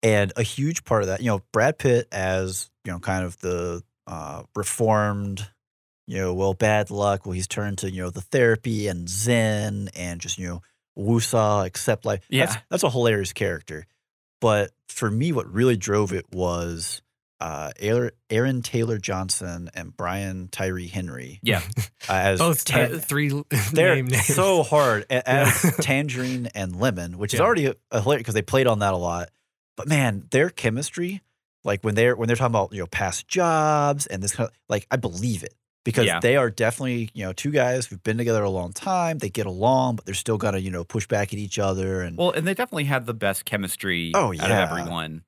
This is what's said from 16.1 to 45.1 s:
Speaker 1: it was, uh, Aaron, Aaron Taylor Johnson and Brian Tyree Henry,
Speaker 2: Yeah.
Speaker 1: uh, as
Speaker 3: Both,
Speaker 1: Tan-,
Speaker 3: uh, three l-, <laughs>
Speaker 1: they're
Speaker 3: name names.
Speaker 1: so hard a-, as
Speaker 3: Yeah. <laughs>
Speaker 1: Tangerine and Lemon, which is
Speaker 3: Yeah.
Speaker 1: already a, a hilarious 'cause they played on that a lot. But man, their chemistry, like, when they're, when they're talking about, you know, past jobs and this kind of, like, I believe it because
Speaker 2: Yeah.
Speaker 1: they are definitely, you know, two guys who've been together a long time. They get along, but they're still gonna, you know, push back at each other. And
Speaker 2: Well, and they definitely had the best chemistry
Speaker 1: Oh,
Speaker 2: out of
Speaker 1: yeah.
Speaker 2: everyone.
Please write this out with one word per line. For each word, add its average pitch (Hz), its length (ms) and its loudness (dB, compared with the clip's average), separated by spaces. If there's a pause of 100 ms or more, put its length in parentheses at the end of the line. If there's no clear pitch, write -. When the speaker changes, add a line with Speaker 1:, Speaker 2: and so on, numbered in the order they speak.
Speaker 1:
it 90 220 -4
was, 85 680 -4 (380)
uh, 76 400 -8
Aaron, 113 320 0 (180)
Aaron 123 320 0
Taylor 113 360 -2
Johnson 92 760 -4
and 90 220 -12
Brian 92 540 -6
Tyree 92 380 -4
Henry, 85 540 -8
Speaker 2:
Yeah. 98 200 2 (480)
Speaker 1:
uh, 98 40 2
as 95 260 4
Speaker 3:
Both, 165 260 2
Speaker 1:
Tan-, 156 300 2
Speaker 3:
uh, 160 40 -6
three 143 320 0
l-, 147 140 -4 (140)
<laughs> 101 120 -2
Speaker 1:
they're 160 240 6
Speaker 3:
name 131 120 0
names. 123 180 2
Speaker 1:
so 180 380 4
hard 127 460 4
a-, 127 200 0
as 127 340 4
Speaker 3:
Yeah. 175 80 6
<laughs> - 100 -2
Speaker 1:
Tangerine 127 720 -2
and 95 220 -4
Lemon, 90 420 -2
which 104 160 -4
is 113 60 0
Speaker 3:
Yeah. 170 60 4
Speaker 1:
already 185 220 2
a, 123 80 -2 (160)
a 113 100 0
hilarious 120 240 2
'cause 113 100 -2
they 107 60 4
played 135 260 4
on 110 120 2
that 98 140 2
a 92 40 0
lot. 87 320 -4 (460)
But - 120 -10
man, 127 440 2
their 147 180 4
chemistry, 175 720 -4 (420)
like, 101 200 -2
when 107 120 0
they're, 117 200 6
when 113 120 -2
they're 120 80 4
talking 120 160 0
about, 101 220 0
you 101 60 -8
know, 87 80 -4
past - 400 -4
jobs 151 800 2
and 98 160 -6
this 101 140 -2
kind 117 140 0
of, - 60 -18 (140)
like, 104 220 0
I 131 60 2
believe 101 460 -2
it - 120 -12 (280)
because 120 220 2
Speaker 2:
Yeah. 85 160 2
Speaker 1:
they 120 160 6
are 123 140 4
definitely, 120 600 -2
you 101 120 -6
know, 92 80 -4
two - 180 -6
guys 127 360 2
who've 95 160 -14
been 110 160 0
together 113 240 2
a 101 80 0
long 90 200 -4
time. 170 460 -2
They 113 120 -4
get 101 180 -4
along, 123 500 2
but - 80 -12
they're 98 80 -8
still 110 240 -2
gonna, 98 220 0
you 95 120 -4
know, 87 120 -6
push - 240 -4
back 104 260 -2
at 101 60 -6
each 104 200 -6
other. 95 420 0
And 87 160 -6
Speaker 2:
Well, 175 140 2
and 160 160 -2
they 196 60 0
definitely 190 320 -4
had 131 220 0
the 117 80 -4
best 101 300 -2
chemistry 90 680 -2
Speaker 1:
Oh, 175 140 4
Speaker 2:
out 95 80 -2
of 82 140 0
Speaker 1:
yeah. 92 220 4
Speaker 2:
everyone. 82 560 -6